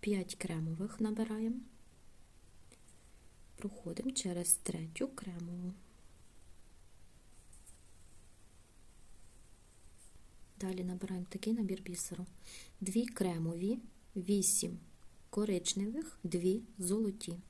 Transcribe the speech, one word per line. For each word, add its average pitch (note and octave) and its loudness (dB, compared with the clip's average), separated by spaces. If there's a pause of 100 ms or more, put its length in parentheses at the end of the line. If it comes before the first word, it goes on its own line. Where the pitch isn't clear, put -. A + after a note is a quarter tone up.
П'ять G3 4
кремових E3 0
набираємо. A3 4 (2000)
Проходимо G3+ -2
через F3 4
третю E3 0
кремову. F3+ -4 (4000)
Далі F#3 0
набираємо F3+ 0
такий A3 0
набір F#3+ 2
бісеру. F3+ -4 (540)
Дві G#3+ 4
кремові, F3 2 (380)
вісім F#3 6 (520)
коричневих, G#3 2
дві F#3 4 (160)
золоті. F#3+ 2 (100)